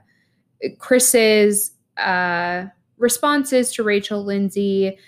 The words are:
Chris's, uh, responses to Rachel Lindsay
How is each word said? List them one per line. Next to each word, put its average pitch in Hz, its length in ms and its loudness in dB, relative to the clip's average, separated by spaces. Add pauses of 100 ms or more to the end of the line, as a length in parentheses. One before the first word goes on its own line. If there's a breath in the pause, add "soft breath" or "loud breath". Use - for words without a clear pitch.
(800)
Chris's, 214 920 2 (260)
uh, 180 640 -2 (320)
responses 254 760 0
to 233 100 -6
Rachel 208 420 -2
Lindsay 196 840 -2